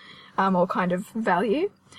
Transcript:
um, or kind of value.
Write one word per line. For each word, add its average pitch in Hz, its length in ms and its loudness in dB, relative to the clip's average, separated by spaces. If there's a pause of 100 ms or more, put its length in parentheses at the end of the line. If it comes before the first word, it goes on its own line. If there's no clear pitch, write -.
(380)
um, 190 180 2
or 175 120 2
kind 180 240 -2
of 180 180 -4
value. 220 600 0 (300)